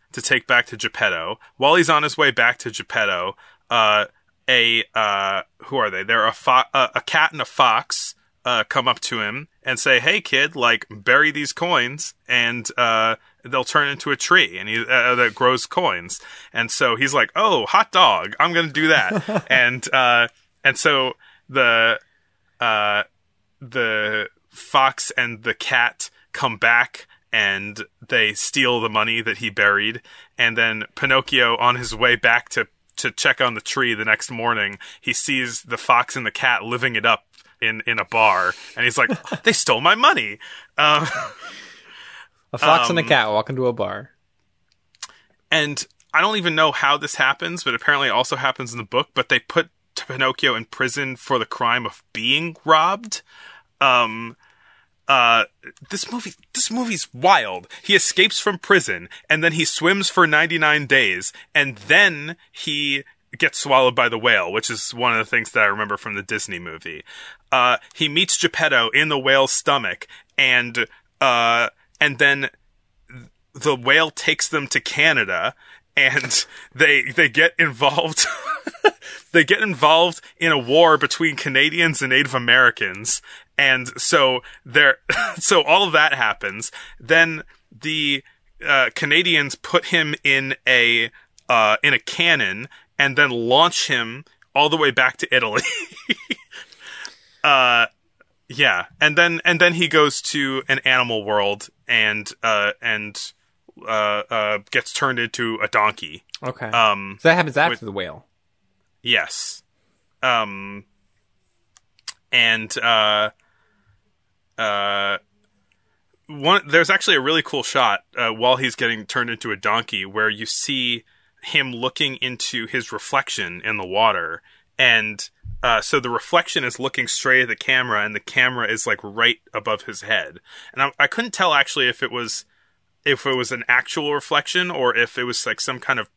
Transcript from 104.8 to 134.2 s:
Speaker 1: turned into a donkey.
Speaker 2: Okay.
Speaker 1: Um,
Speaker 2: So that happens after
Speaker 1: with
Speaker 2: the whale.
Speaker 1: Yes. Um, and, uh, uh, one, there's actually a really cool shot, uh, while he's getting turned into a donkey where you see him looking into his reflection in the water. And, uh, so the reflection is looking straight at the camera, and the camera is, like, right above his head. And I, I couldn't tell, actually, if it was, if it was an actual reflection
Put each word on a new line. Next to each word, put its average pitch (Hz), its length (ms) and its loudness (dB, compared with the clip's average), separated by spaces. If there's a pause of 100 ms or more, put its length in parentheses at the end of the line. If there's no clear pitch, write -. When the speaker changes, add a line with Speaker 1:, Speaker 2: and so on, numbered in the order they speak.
Speaker 1:
turned 131 260 -2
into 117 440 -4
a 104 60 -2
donkey. 104 560 -2 (180)
Speaker 2:
Okay. 127 240 -8
Speaker 1:
Um, 104 540 0
Speaker 2:
So 160 80 2
that 165 60 6
happens 156 220 0
after 151 160 2
Speaker 1:
with 113 80 -6
Speaker 2:
the 107 120 -10
whale. 87 320 -8 (800)
Speaker 1:
Yes. - 600 -2 (600)
Um, 101 600 -2 (1500)
and, 113 460 2
uh, 107 520 2 (1300)
uh, 101 600 0 (1080)
one, 151 420 0
there's 165 220 4
actually 190 260 2
a 135 40 2
really 151 220 0
cool 135 200 -6
shot, 117 380 2 (160)
uh, 120 140 0
while 120 260 2
he's 127 180 -2
getting 117 320 -2
turned 120 240 -4
into 113 220 -8
a 101 40 -4
donkey 107 500 -4
where 107 240 -2
you 107 160 -8
see 123 580 -4 (380)
him 135 300 -2
looking 131 440 -4
into 123 500 -6
his 120 260 -6
reflection 101 720 -6
in 107 120 -4
the 95 100 -8
water. 92 540 0 (380)
And, 110 500 0 (340)
uh, 117 200 2
so - 180 0
the 123 100 -6
reflection 156 540 -2
is 123 160 -6
looking 131 280 -6
straight 127 340 2
at 120 60 -2
the 110 80 -4
camera, 123 480 0
and 107 100 -6
the 104 60 -6
camera 127 500 -2
is, 113 160 -4
like, 107 160 -2
right 113 360 0 (140)
above 107 300 -4
his 104 200 -12
head. 85 380 -4 (320)
And 131 100 -2
I, 139 160 0
I 143 80 4
couldn't 233 260 -6
tell, 180 200 0
actually, 139 360 0
if - 140 -4
it 123 80 -4
was, 117 340 -6 (600)
if 139 220 -2
it 131 100 0
was 123 160 -4
an 120 160 -8
actual 147 460 -2
reflection 156 560 -2